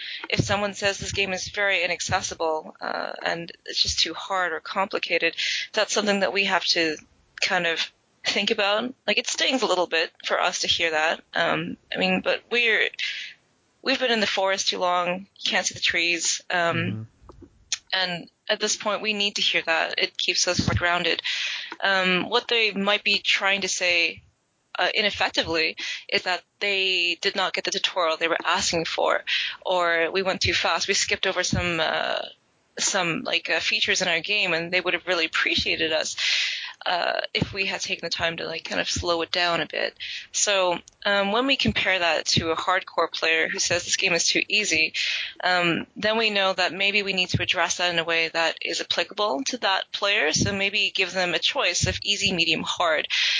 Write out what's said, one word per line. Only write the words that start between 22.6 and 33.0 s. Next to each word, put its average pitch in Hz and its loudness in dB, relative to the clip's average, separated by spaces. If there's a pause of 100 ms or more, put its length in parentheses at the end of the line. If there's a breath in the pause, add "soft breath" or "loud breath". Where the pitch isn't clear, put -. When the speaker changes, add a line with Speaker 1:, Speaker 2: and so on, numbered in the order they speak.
Speaker 1:
might 202 0
be 202 2
trying 196 0
to 185 0
say, 175 0 (560)
uh, 180 2
ineffectively 196 0 (380 loud breath)
is 196 2
that 180 -2 (180)
they 190 0
did 196 0
not 185 0
get 196 -4
the 180 -4
tutorial 175 0
they 165 0
were 165 2
asking 170 0
for, - 0 (400 loud breath)
or 170 2
we 190 0
went 185 -2
too 185 2
fast. 175 0
We 196 0
skipped - 0
over 180 0
some, 175 0
uh, - 0 (600)
some, 175 0